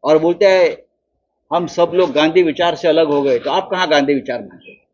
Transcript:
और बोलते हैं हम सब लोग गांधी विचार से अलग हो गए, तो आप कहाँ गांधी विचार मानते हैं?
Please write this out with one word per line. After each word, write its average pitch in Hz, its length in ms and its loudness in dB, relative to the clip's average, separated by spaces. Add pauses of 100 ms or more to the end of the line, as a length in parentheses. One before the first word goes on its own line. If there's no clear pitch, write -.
और 156 140 4
बोलते 175 280 0
हैं 185 300 2 (800)
हम 175 100 -2
सब 170 280 -2
लोग 180 180 0
गांधी 160 300 2
विचार 170 320 -2
से 165 140 -4
अलग 160 180 2
हो 143 160 -2
गए, 131 160 0
तो 139 120 -6
आप 185 200 -4
कहाँ 180 180 -2
गांधी 143 260 2
विचार 123 260 -6
मानते - 300 -20
हैं? - 100 -20 (140)